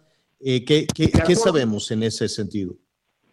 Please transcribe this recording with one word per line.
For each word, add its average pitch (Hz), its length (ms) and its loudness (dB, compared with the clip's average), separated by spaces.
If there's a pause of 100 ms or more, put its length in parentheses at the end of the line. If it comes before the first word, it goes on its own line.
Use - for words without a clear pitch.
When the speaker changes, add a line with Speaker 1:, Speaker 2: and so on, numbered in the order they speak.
(400)
Speaker 1:
Eh, 135 240 0
¿qué, 151 300 2
qué, 156 120 2
Speaker 2:
De - 60 2
Speaker 1:
qué - 100 4
Speaker 2:
acuerdo. 180 220 2
Speaker 1:
sabemos 123 480 0
en 110 120 -2
ese 110 260 -2
sentido? 98 460 -6 (580)